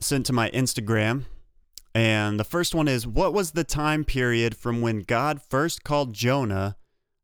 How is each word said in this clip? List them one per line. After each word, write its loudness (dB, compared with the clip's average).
sent 0
to -2
my 2
Instagram. 0
And 2
the -2
first -2
one 2
is, 0
"What 2
was 0
the -2
time 0
period 2
from -2
when 0
God 0
first -2
called -2
Jonah 0